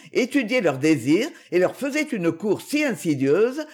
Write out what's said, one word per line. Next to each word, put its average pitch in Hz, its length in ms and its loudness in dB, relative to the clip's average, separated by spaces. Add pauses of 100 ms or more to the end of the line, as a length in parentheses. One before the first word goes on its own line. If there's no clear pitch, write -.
(120)
étudiait 247 500 0
leurs 143 160 0
désirs 156 500 2 (220)
et 175 80 0
leur 180 180 2
faisait 285 260 -4
une 170 300 -2
cour 175 300 -4
si 302 220 -2
insidieuse 190 880 0